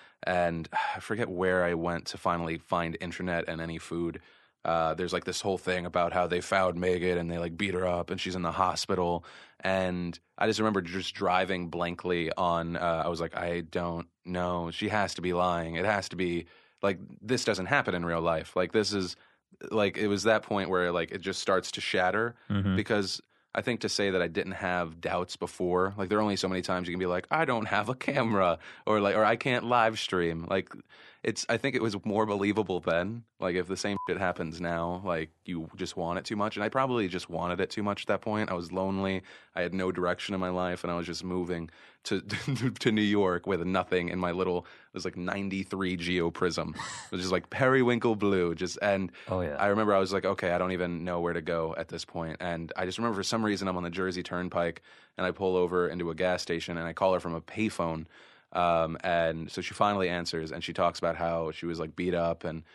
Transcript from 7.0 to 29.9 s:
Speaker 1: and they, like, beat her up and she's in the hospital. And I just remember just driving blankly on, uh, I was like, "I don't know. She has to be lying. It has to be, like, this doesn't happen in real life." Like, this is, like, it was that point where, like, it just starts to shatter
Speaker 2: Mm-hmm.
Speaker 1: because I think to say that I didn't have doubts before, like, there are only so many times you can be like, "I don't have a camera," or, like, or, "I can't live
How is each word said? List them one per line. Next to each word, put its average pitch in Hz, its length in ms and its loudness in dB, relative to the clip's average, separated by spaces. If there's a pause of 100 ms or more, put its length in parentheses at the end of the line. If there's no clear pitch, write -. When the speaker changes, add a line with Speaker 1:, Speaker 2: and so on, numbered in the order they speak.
Speaker 1:
and 85 140 -2
they, 85 80 -2
like, 85 180 -4
beat 98 160 -2
her 90 140 0
up 87 240 0
and 95 100 -4
she's 92 160 -4
in 90 60 -2
the 82 100 -2
hospital. 90 720 2 (360)
And 90 580 0 (180)
I - 100 2
just 110 120 2
remember 107 240 4
just 87 320 -6
driving 90 540 2
blankly 85 680 0
on, 85 400 2
uh, 82 280 2
I 82 40 0
was 82 140 -2
like, 82 140 -6
"I 87 260 -2
don't 85 440 -4 (200)
know. 90 440 -2
She 101 200 -2
has 101 240 0
to - 80 -8
be 90 100 2
lying. 87 440 2
It 90 100 0
has 104 240 0
to 90 60 -10
be, 87 280 0 (380)
like, 98 160 0 (240)
this 113 240 0
doesn't 92 200 0
happen 120 280 2
in 87 100 0
real 85 160 0
life." 82 340 0
Like, 92 180 0
this 104 200 2
is, 95 240 -2 (540)
like, 104 260 2
it 104 120 0
was 101 160 0
that 107 180 4
point 98 260 0
where, 90 240 2
like, 85 180 0
it 98 120 -6
just 95 180 -4
starts 92 320 2
to - 80 -8
shatter 101 540 2 (160)
Speaker 2:
Mm-hmm. 98 260 2
Speaker 1:
because 101 460 0 (320)
I 104 80 -2
think 113 180 -2
to 110 80 -2
say 101 220 2
that 92 120 2
I 85 60 0
didn't 87 240 -2
have 90 480 -2
doubts 90 360 -2
before, 90 600 0
like, 98 140 -2
there 104 80 4
are 107 40 4
only 104 140 2
so 92 120 0
many 92 140 0
times 90 240 -2
you 90 60 -4
can 87 80 -2
be 92 60 2
like, 90 240 0
"I 160 160 2
don't 117 200 0
have 104 220 2
a 127 60 0
camera," 104 640 2 (280)
or, 107 140 6
like, 101 160 4
or, 107 80 6
"I 113 120 6
can't 123 280 0
live 113 340 4